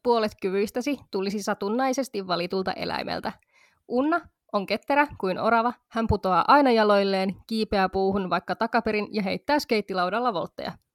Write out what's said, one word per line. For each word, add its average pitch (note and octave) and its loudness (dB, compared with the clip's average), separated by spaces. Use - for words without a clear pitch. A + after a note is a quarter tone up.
puolet A3+ 2
kyvyistäsi G#3+ -2
tulisi G3 -4
satunnaisesti A3+ -2
valitulta F#3 -2
eläimeltä? - -6
Unna D4 0
on G3+ -2
ketterä C#4 0
kuin F#3 -2
orava. A3+ 2
Hän A3+ -2
putoaa F#3+ 2
aina C#4 6
jaloilleen, G3+ 4
kiipeää G#3+ 0
puuhun F#3+ 0
vaikka F3+ -2
takaperin A3 -2
ja G#3 -2
heittää F#3+ 0
skeittilaudalla G#3 -2
voltteja. - -8